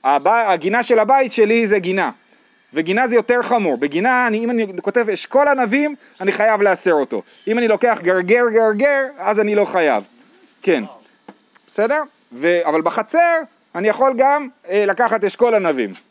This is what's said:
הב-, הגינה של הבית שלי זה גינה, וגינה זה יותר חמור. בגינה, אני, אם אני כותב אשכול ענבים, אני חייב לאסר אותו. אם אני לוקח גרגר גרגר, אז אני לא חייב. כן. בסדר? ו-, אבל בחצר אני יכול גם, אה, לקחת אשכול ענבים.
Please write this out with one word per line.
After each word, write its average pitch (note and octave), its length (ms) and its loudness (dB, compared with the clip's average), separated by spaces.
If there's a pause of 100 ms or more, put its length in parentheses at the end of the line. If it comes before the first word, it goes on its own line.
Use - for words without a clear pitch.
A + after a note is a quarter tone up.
הב-, C#3+ 240 2
הגינה G#3 560 0
של A#3 160 2
הבית C4 320 2
שלי A3+ 360 2
זה G3+ 120 2
גינה, F3+ 320 -2 (640)
וגינה F#3 340 -2
זה A#3 80 -2
יותר A#3+ 280 2
חמור. F#3+ 340 0
בגינה, G#3 500 0
אני, A3 160 -2
אם A#3 60 -4
אני A3+ 180 -2 (140)
כותב G#3+ 280 -2
אשכול C#4 380 0
ענבים, C4 480 0 (260)
אני F#3+ 100 0
חייב G#3 300 0
לאסר F#3 320 2
אותו. B2+ 280 -2 (260)
אם A3 100 -2
אני A#3+ 100 0
לוקח A3 340 0
גרגר F#3 420 2 (100)
גרגר, A3+ 500 2 (140)
אז G3+ 220 -2
אני G#3 160 0
לא G#3 100 2
חייב. C#3+ 380 0 (580)
כן. D3 220 0 (840)
בסדר? C4 340 -2 (300)
ו-, E3 340 0
אבל D#3 160 0
בחצר D#4+ 600 0 (340)
אני F#3+ 120 -2
יכול C4 300 0
גם, C#4 300 0 (220)
אה, G3+ 160 0
לקחת G#3+ 380 -2
אשכול A3+ 320 0
ענבים. D3 340 -2 (220)